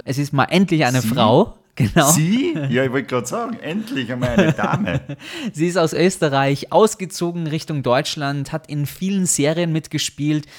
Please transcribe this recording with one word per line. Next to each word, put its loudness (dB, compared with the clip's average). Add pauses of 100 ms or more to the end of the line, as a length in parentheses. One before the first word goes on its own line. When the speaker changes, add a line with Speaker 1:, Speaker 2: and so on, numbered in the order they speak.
Speaker 1:
es -4
ist -2
mal 4
endlich 4
eine 2
Speaker 2:
Sie? -2
Speaker 1:
Frau. 4 (200)
Genau. 4
Speaker 2:
Sie? 2 (160)
Ja, 2
ich 0
wollte -2
grad -2
sagen, -6
endlich -6
einmal -2
eine 4
Dame. -2 (280)
Speaker 1:
<laughs> -8
Sie 0
ist -2
aus 2
Österreich, 0
ausgezogen 0
Richtung -4
Deutschland, -2
hat -8
in -4
vielen -2
Serien 0
mitgespielt, -4 (140)